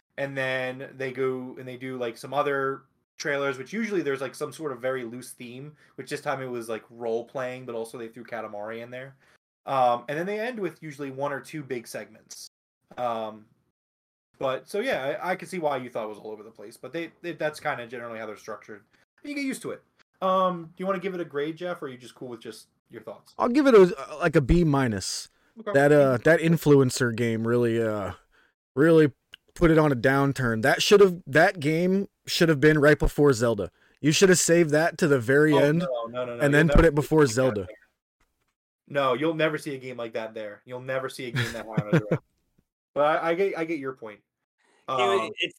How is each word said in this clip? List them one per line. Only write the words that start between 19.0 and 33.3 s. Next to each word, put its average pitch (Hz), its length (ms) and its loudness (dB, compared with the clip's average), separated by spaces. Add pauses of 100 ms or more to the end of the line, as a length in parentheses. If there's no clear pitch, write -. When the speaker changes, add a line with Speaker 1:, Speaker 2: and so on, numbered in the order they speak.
Speaker 1:
You 294 120 -12
get 285 100 -6
used 262 180 -6
to 135 80 -8
it. - 120 -12 (380)
Um, 185 440 0 (120)
do 185 60 -10
you 185 40 -6
wanna 190 120 -2
give 180 160 -8
it 175 60 -6
a 170 40 -6
grade, 147 320 -6
Jeff, 175 260 -10
or 151 40 -10
are - 20 -10
you 127 100 -14
just 123 160 -20
cool 131 140 -14
with 117 120 -12
just - 260 -16 (240)
your 117 120 -16
thoughts? - 360 -18
Speaker 2:
I'll 254 100 0
give 269 180 4
it 254 80 8
a, 185 200 10 (260)
like, 170 160 2
a 160 40 8
B 165 240 4
minus. 131 640 0 (320)
Speaker 1:
Okay. - 120 -8
Speaker 2:
That, 143 200 6
uh, 135 320 6
that 160 160 6
influencer 139 760 4
game 113 320 -2
really, 117 340 2
uh, 104 320 -2 (600)
really 156 380 6 (420)
put 165 160 4
it 156 80 6
on 151 140 4
a 127 40 -2
downturn. 131 640 0
That 147 200 2
should've, 190 460 6
that 160 320 2
game 180 480 0 (180)
should - 220 2
have 147 120 2
been 151 200 6
right 147 180 6
before 143 340 4